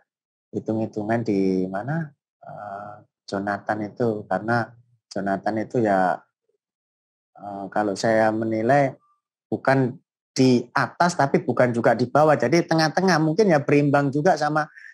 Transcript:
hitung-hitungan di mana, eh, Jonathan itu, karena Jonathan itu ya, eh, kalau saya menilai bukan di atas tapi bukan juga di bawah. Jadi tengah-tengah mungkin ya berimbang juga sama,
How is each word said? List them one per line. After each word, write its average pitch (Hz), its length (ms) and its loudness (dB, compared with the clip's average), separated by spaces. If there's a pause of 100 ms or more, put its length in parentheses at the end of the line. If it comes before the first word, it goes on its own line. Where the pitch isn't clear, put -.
(480)
hitung-hitungan 110 720 -4
di 95 460 0
mana, 127 420 -6 (320)
eh, 104 540 -16 (320)
Jonathan 101 580 -6
itu, 107 400 -4
karena 110 460 -4 (400)
Jonathan 98 480 -4
itu 107 240 -4
ya, 95 340 2 (1200)
eh, 98 320 -12
kalau 104 260 -2
saya 110 360 2
menilai 113 640 0 (560)
bukan 131 480 0 (340)
di 127 400 4
atas 170 420 0
tapi 139 280 0
bukan 123 280 0
juga 117 220 2
di 117 160 0
bawah. 151 260 4
Jadi 170 300 0
tengah-tengah 165 560 0
mungkin 165 300 2
ya 151 100 4
berimbang 143 500 2
juga 151 240 2
sama, 151 320 -2 (280)